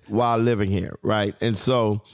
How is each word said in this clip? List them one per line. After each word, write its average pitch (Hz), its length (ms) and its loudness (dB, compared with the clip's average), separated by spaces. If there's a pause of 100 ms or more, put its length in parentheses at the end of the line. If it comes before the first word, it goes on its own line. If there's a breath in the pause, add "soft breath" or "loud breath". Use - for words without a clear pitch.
while 117 300 2
living 110 320 2
here, 95 320 -4
right? 104 380 0
And 110 160 0
so 113 460 0 (120)